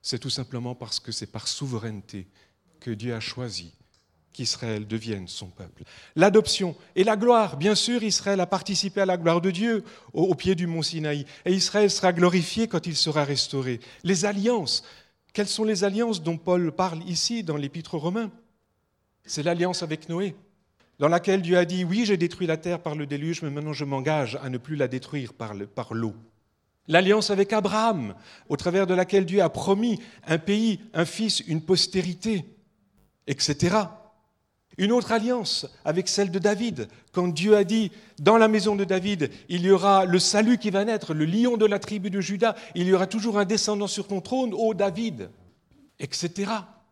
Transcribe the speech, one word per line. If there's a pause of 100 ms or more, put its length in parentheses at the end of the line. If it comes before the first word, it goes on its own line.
c'est
tout
simplement
parce
que
c'est
par
souveraineté (520)
que
Dieu
a
choisi (580)
qu'Israël
devienne
son
peuple. (320)
L'adoption (180)
et
la
gloire,
bien
sûr,
Israël
a
participé
à
la
gloire
de
Dieu (300)
au,
au
pied
du
mont
Sinaï. (180)
Et
Israël
sera
glorifié
quand
il
sera
restauré. (220)
Les
alliances, (500)
quelles
sont
les
alliances
dont
Paul
parle
ici
dans
l'Épître
aux
Romains ? (960)
C'est
l'alliance
avec
Noé, (640)
dans
laquelle
Dieu
a
dit, «
Oui,
j'ai
détruit
la
terre
par
le
déluge,
mais
maintenant
je
m'engage
à
ne
plus
la
détruire
par
le,
par
l'eau. » (760)
L'alliance
avec
Abraham, (340)
au
travers
de
laquelle
Dieu
a
promis (240)
un
pays, (120)
un
fils,
une
postérité, (840)
et
cetera. (840)
Une
autre
alliance (180)
avec
celle
de
David, (240)
quand
Dieu
a
dit, « (280)
Dans
la
maison
de
David, (200)
il
y
aura
le
salut
qui
va
naître,
le
lion
de
la
tribu
de
Juda, (200)
il
y
aura
toujours
un
descendant
sur
ton
trône,
ô
David, (720)
et
cetera. »